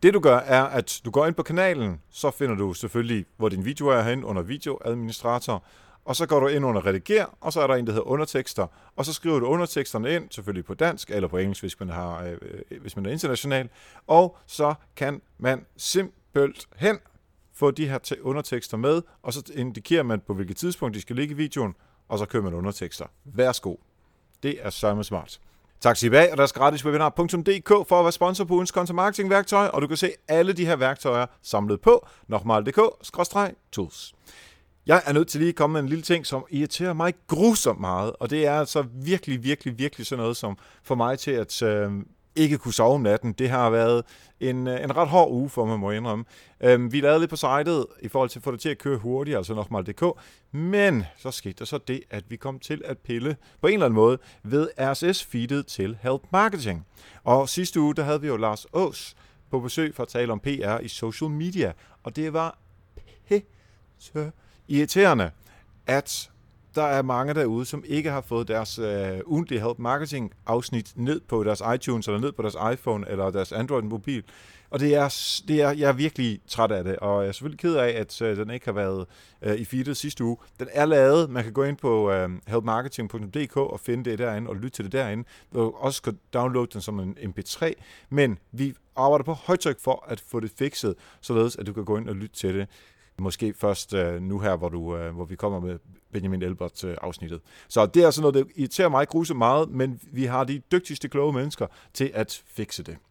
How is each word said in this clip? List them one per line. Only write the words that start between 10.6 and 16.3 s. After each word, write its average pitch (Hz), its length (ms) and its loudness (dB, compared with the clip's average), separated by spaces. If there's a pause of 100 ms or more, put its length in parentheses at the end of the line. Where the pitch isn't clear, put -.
på - 80 -10
dansk - 380 -2
eller 98 160 -2
på 90 100 -4
engelsk, 95 260 -2
hvis 92 160 -10
man 92 100 -8
har, 87 340 -8
øh, 87 140 -10 (340)
øh, - 100 -16
hvis - 140 -14
man 98 100 -6
er 98 40 -4
international, 135 600 -2 (380)
og 175 300 6 (100)
så 151 260 0 (220)
kan 143 260 -4 (160)
man 127 280 -2 (120)
simpelthen - 1200 -2 (560)